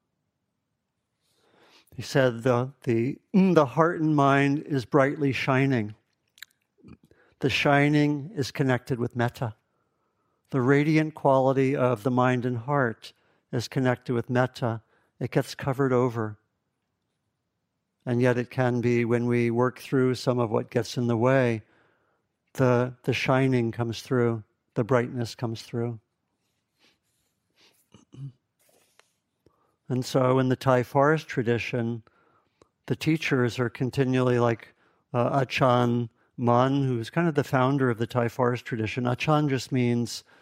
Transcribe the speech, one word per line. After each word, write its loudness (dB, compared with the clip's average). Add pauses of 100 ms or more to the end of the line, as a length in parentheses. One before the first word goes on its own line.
(1900)
He -12
said 0
the, 0 (120)
the, -2
<clears throat> -4
the 6
heart 0
and 0
mind 2
is -4
brightly 0
shining. 0 (1500)
The 0
shining 2
is -4
connected -2
with -8
metta. -4 (960)
The -2
radiant 2
quality 2
of 0
the -2
mind 2
and -4
heart -4 (400)
is -4
connected -2
with -4
metta. -2 (360)
It -8
gets -4
covered -4
over. -2 (1700)
And 0
yet 2
it -4
can 0
be, 2
when 0
we 0
work -2
through 0
some -2
of -2
what -2
gets -4
in 0
the 2
way, 2 (920)
the, 2 (100)
the 0
shining 0
comes -6
through, -2 (320)
the 0
brightness -2
comes -8
through. -8 (4000)
And -2
so 2
in 2
the 2
Thai 2
forest 0
tradition, -4 (840)
the -4
teachers -2
are -2
continually 0
like, -2 (380)
uh, 0
Achan 2 (280)
Mun, 2
who's -4
kind 0
of -2
the 0
founder 2
of -4
the -2
Thai -2
forest -2
tradition. -4
Achan 0
just -4
means -2 (180)